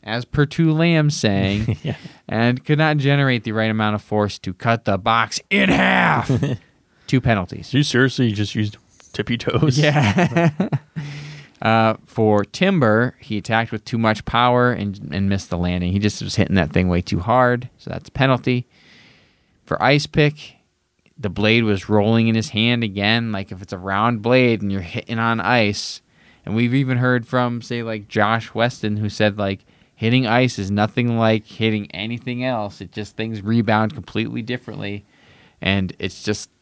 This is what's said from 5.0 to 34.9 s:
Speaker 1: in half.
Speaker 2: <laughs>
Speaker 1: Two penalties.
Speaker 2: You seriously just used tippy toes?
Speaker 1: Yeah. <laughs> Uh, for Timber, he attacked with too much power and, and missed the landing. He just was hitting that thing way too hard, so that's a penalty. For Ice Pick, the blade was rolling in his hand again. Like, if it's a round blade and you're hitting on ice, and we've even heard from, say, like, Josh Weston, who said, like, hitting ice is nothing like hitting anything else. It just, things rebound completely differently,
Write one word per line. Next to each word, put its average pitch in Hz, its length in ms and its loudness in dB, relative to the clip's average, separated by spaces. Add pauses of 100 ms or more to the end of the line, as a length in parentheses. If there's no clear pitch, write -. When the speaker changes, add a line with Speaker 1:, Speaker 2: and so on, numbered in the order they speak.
Speaker 1:
in 196 200 2
half. 185 600 2 (420)
Speaker 2:
<laughs> - 360 -20
Speaker 1:
Two 131 140 2
penalties. 101 520 -2
Speaker 2:
You 139 100 4
seriously 123 500 2
just 101 220 -2
used 107 200 -2 (380)
tippy 117 240 -4
toes? 139 420 2
Speaker 1:
Yeah. 147 720 2 (120)
<laughs> 214 60 -4 (920)
Uh, 110 360 2 (100)
for 107 400 2
Timber, 127 720 2
he - 160 -8
attacked 113 360 -2
with 110 120 -8
too - 140 -6
much 110 280 0
power 123 460 2
and, 101 400 -6
and 98 160 0
missed 98 220 -2
the 90 80 -4
landing. 90 340 0
He 95 60 2
just 101 240 0
was 95 140 -6
hitting 95 200 2
that 80 160 2
thing 90 160 2
way 90 140 2
too - 180 -4
hard, 123 480 2 (120)
so - 100 -16
that's - 200 -10
a - 20 -20
penalty. 127 560 0 (1000)
For - 160 -4
Ice 143 240 2
Pick, - 520 -2 (600)
the 104 140 -6
blade 107 320 2
was 101 260 0
rolling 110 380 4
in 113 80 2
his 110 140 -2
hand 117 340 0
again. 107 480 0
Like, 98 200 -8
if 92 120 -14
it's 101 100 -10
a 98 60 -8
round 104 420 -2
blade 117 400 2
and 101 100 -4
you're 98 100 -4
hitting 110 360 -8
on 113 220 0
ice, 104 640 -2 (420)
and 101 100 -6
we've 120 200 0
even 131 240 0
heard 123 280 2
from, 120 360 -2
say, 120 180 -6
like, 110 260 -8
Josh 110 460 0
Weston, 110 440 -2
who 107 120 -2
said, 104 300 0
like, 98 260 -4 (300)
hitting 123 320 0
ice 120 320 2
is 95 100 -2
nothing 113 480 0
like 110 300 2
hitting 107 420 -2
anything 117 560 -8
else. 107 360 -6
It 92 100 -16
just, - 260 -12
things 110 240 -6
rebound 110 540 2
completely 113 480 -6
differently, 104 640 -10 (540)